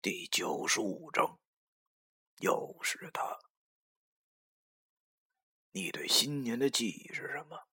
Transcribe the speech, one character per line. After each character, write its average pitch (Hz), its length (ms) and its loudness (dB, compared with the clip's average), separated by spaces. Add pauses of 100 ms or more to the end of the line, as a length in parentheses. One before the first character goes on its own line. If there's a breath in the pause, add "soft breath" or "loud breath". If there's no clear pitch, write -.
第 - 260 -2
九 - 380 0
十 - 140 4
五 - 320 -4
章， - 260 2 (1000)
又 - 440 0
是 - 300 -4
他。 - 260 -4 (2250)
你 - 200 -6
对 - 160 -6
新 143 340 4
年 120 160 0
的 135 120 4
记 120 180 2
忆 - 260 -6
是 - 200 -6
什 - 100 -4
么？ - 160 -12 (120)